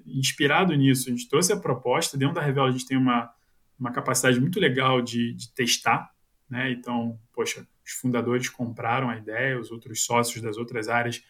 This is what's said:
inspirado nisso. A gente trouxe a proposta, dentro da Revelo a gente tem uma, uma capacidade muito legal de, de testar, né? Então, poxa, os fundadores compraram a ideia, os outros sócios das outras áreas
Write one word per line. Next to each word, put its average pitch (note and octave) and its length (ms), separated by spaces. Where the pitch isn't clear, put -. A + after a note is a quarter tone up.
inspirado C#3+ 680
nisso. C3+ 340
A - 20
gente - 180
trouxe F3+ 240
a G3+ 40
proposta, D3 600
dentro C#3 200
da E3+ 40
Revelo C3+ 280
a - 20
gente B2+ 160
tem C3+ 100
uma, B2 320
uma B2 140
capacidade B2+ 500
muito F3+ 200
legal C3 420
de, A#2 320
de - 180
testar, A#2+ 560
né? B2+ 220
Então, A#2+ 480
poxa, - 340
os - 80
fundadores B2 560
compraram A#2 600
a A2 60
ideia, A#2 440
os G#2+ 100
outros A2+ 340
sócios A#2+ 380
das A2 140
outras A#2 320
áreas A#2 420